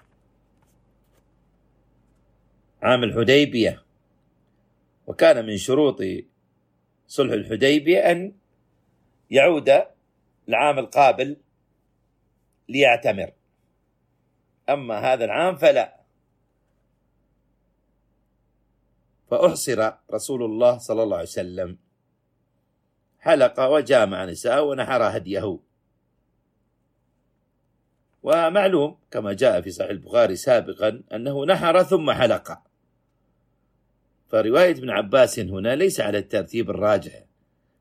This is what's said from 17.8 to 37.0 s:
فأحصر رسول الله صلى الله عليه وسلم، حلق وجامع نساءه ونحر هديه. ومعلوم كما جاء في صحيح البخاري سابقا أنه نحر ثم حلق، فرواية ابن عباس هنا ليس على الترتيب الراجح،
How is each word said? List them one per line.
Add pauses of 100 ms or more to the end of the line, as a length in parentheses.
فأحصر (200)
رسول
الله
صلى
الله
عليه
وسلم، (1400)
حلق
وجامع
نساءه
ونحر
هديه. (2750)
ومعلوم (120)
كما
جاء
في
صحيح
البخاري
سابقا (100)
أنه
نحر
ثم
حلق، (1700)
فرواية
ابن
عباس
هنا
ليس
على
الترتيب
الراجح، (560)